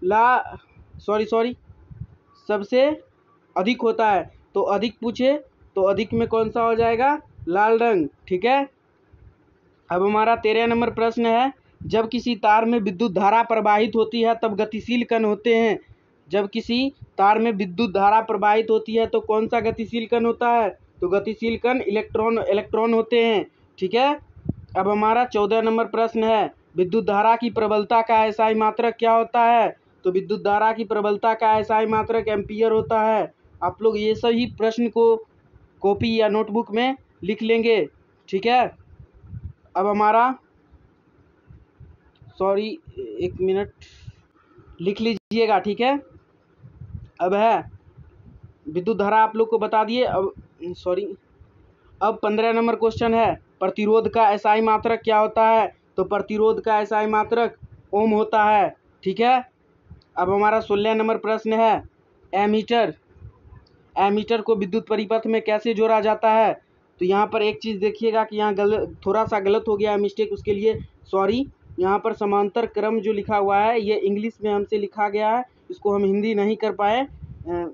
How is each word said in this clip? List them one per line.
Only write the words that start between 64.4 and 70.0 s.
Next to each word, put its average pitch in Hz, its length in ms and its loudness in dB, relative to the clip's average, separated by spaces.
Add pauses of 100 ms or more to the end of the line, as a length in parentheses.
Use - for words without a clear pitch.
को 220 160 0
विद्युत 202 320 -4
परिपथ 214 380 -2
में 220 160 0
कैसे 214 320 0
जोड़ा 220 260 2
जाता 214 300 2
है? 220 240 4 (440)
तो 180 60 -4
यहाँ 202 220 2
पर 214 160 -2
एक 214 200 -2
चीज़ 220 160 -6
देखिएगा 214 460 -2
कि 214 120 -12
यहाँ 208 180 0
गल-, 202 520 -2
थोड़ा 214 180 0
सा 214 160 -2
गलत 208 280 0
हो 208 80 0
गया 208 140 -2
है, 208 80 0
mistake, 202 340 -2